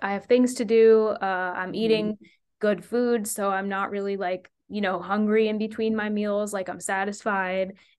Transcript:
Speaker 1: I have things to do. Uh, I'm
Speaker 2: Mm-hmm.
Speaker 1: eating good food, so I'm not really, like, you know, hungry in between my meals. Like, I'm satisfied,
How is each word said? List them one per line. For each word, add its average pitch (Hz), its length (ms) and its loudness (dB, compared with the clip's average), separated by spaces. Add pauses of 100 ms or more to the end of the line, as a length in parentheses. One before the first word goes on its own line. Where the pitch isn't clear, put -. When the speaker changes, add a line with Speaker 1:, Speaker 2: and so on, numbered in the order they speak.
Speaker 1:
I 202 120 -4
have 196 120 -6
things 247 300 4
to 240 100 -2
do. 220 420 8 (140)
Uh, 185 340 -2
I'm 185 180 -6 (100)
Speaker 2:
Mm-hmm. - 0 -
Speaker 1:
eating 214 340 0 (420)
good 208 260 0
food, 240 420 0
so 202 220 -4
I'm 196 200 -2
not 196 220 -4
really, 202 260 -4
like, 185 340 -6 (180)
you 208 120 -6
know, 185 180 -2
hungry 214 480 0
in 214 100 -2
between 220 380 -4
my 214 140 -4
meals. 208 440 -2
Like, 190 160 -6
I'm 175 100 -12
satisfied, 196 920 -4 (260)